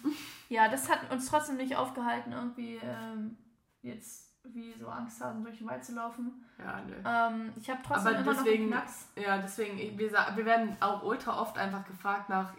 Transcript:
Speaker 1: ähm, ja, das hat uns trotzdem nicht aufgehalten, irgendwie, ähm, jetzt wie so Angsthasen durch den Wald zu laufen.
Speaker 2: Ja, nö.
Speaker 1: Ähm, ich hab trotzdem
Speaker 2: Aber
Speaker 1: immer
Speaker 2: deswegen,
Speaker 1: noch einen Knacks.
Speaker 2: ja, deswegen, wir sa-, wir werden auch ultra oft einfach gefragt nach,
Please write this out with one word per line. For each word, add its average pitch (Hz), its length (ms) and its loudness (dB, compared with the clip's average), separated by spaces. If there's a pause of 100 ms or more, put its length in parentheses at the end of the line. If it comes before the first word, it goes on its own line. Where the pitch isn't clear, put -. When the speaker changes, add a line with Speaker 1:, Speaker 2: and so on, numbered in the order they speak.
Speaker 1:
ähm, 294 100 0 (360)
ja, 220 200 8
das 269 200 -2
hat - 220 2
uns 262 160 -2
trotzdem 302 300 2
nicht 262 180 -2
aufgehalten, 240 580 0
irgendwie, 240 500 -6
ähm, 226 540 -6 (440)
jetzt - 480 -12 (140)
wie 233 340 -14
so 226 100 -12
Angsthasen 233 560 -6
durch 226 160 -10
den 220 80 -10
Wald 254 180 -6
zu 240 80 -10
laufen. 233 500 -6 (140)
Speaker 2:
Ja, - 280 -8
nö. 190 80 -10 (120)
Speaker 1:
Ähm, 226 500 2
ich - 140 -10
hab 262 140 -4
trotzdem 196 240 2
Speaker 2:
Aber 220 120 6
Speaker 1:
immer 277 140 4
Speaker 2:
deswegen, 220 360 6
Speaker 1:
noch 214 80 2
einen - 60 2
Knacks. - 320 -12
Speaker 2:
ja, 196 220 2
deswegen, 202 600 -4
wir 214 100 2
sa-, 208 260 4
wir 220 100 2
werden 226 360 6
auch 202 220 2
ultra 226 360 0
oft - 200 -2
einfach 196 260 -2
gefragt 202 440 -2
nach, 190 300 2